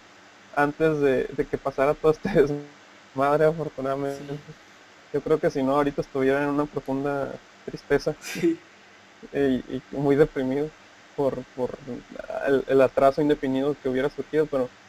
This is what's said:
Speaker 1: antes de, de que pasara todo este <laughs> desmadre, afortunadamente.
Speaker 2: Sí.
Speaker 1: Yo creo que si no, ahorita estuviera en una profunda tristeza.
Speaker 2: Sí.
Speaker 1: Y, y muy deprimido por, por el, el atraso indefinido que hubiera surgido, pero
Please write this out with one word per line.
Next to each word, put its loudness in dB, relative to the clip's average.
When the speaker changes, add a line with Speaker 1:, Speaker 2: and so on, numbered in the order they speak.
Speaker 1:
antes 0
de, 2
de -4
que -6
pasara 0
todo 2
este -4
<laughs> -2
desmadre, 2
afortunadamente. -4
Speaker 2:
Sí. -10
Speaker 1:
Yo -2
creo 0
que 2
si -2
no, 2
ahorita 0
estuviera 0
en 0
una 0
profunda -4
tristeza. -2
Speaker 2:
Sí. -2
Speaker 1:
Y, -4
y 0
muy 2
deprimido 0
por, -2
por -4
el, 2
el 6
atraso 4
indefinido 0
que -2
hubiera 0
surgido, -2
pero -2